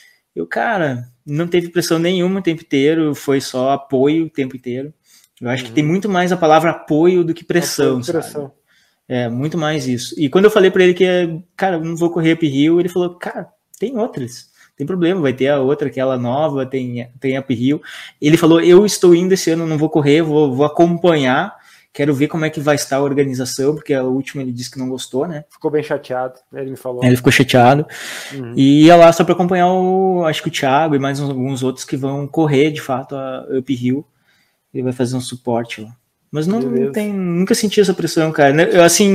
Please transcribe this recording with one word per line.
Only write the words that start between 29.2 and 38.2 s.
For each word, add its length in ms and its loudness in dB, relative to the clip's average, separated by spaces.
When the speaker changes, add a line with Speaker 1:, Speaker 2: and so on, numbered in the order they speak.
Speaker 1:
pra 80 2
acompanhar 340 0
o, 580 0
acho 160 -4
que 60 -6
o 40 -8
Thiago 440 0
e 40 2
mais 200 -4
uns, 100 -4
alguns 320 -6
outros 220 -4
que 140 -8
vão 280 -6
correr, 460 2
de 100 -10
fato, 360 -8
a 280 -10
uphill. 480 -4
Ele 100 -6
vai 100 -2
fazer 240 -2
um 40 -6
suporte 600 -6
lá. 120 -18
Mas 160 -4
não, 120 -2
não 120 -4
Speaker 2:
Beleza. 220 -2
Speaker 1:
tem, 200 -6
nunca 400 0
senti 260 -2
essa 140 4
pressão, 380 -2